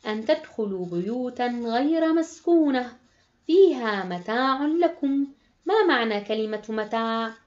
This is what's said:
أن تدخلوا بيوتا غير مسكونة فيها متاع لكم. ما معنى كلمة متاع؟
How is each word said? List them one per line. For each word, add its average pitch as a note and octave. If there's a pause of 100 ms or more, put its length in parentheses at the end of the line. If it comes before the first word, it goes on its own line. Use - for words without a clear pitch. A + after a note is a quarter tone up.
أن A3
تدخلوا G3+
بيوتا A#3+
غير B3+
مسكونة D#4+ (480)
فيها B3+
متاع A#3+
لكم. D4+ (400)
ما G#4+
معنى A#3
كلمة G#3+
متاع؟ A3+ (140)